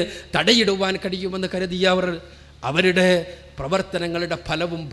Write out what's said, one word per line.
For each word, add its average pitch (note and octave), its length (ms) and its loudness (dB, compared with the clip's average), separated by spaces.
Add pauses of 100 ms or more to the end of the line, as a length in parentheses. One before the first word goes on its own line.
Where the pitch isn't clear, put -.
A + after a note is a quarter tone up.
(360)
തടയിടുവാൻ F#3+ 580 2 (100)
കഴിയുമെന്ന് F#3 500 -4
കരുതിയ F#3 320 -2 (100)
അവർ, F#3 120 2 (600)
അവരുടെ F3+ 400 4 (500)
പ്രവർത്തനങ്ങളുടെ E3+ 800 -2 (100)
ഫലവും E3 340 -2 (120)